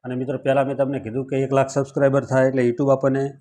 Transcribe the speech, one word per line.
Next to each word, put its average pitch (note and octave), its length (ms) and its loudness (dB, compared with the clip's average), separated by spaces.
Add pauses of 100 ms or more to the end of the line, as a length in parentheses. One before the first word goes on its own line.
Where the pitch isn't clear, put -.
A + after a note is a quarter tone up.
અને B2+ 100 -8
મિત્રો, B2+ 240 -6
પહેલાં C3+ 280 0
મેં C3+ 100 -6
તમને C#3 240 -2
કીધું C3+ 260 -6
કે C#3 100 -4
એક C3+ 160 0
લાખ C3+ 160 2
સબસ્ક્રાઈબર C#3 560 0
થાય C3 240 2
એટલે C3 140 0
YouTube B2 300 2
આપણને C3+ 480 0